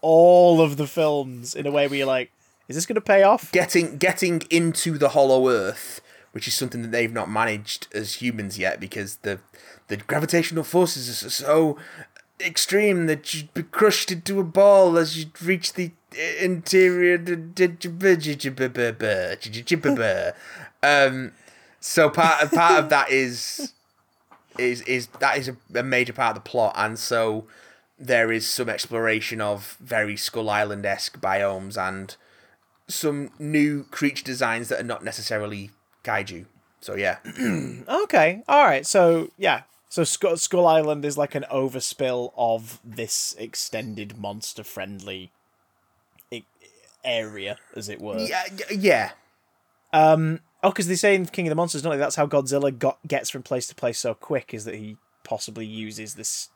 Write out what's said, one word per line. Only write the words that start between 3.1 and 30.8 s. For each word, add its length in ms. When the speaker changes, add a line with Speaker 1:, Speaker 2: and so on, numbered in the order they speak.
Speaker 1:
off?" 280
Speaker 2:
Getting, 460
getting 520
into 480
the 120
Hollow 400
Earth, 500
which 160
is 60
something 300
that 80
they've 200
not 180
managed 640
as 280
humans 360
yet 220
because 440
the, 160
the 100
gravitational 640
forces 640
are 40
so, 480
extreme 680
that 260
you'd 200
be 100
crushed 480
into 280
a 40
ball 540
as 200
you 80
reach 320
the 180
i-, 300
interior 720
d-, 180
d-, 320
d-, 200
b-, 300
j-, 180
j-, 140
b-, 180
b-, 240
b-, 480
j-, 100
j-, 120
j-, 140
b-, 200
b-. 340
Um, 480
so 300
part 340
of, 80
part 320
of 60
that 200
is, 640
is, 240
is, 260
that 180
is 120
a, 60
a 100
major 300
part 240
of 60
the 60
plot, 280
and 220
so 460
there 340
is 160
some 220
exploration 720
of 400
very 380
Skull 320
Island-esque 720